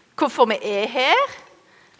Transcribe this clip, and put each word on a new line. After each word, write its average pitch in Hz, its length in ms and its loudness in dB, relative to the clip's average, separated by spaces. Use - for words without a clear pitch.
hvorfor 247 320 2
vi 214 120 -2
er 208 300 -2
her. 311 440 0